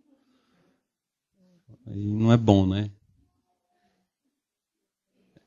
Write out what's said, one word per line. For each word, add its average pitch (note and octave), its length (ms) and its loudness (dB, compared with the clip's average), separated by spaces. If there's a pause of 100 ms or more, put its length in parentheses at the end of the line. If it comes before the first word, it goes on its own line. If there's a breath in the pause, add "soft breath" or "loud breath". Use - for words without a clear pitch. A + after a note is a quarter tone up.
(1900)
Aí G#2 220 -10
não A2 260 0
é A#2+ 40 4
bom, G2+ 280 4
né? G2+ 240 -4 (2500)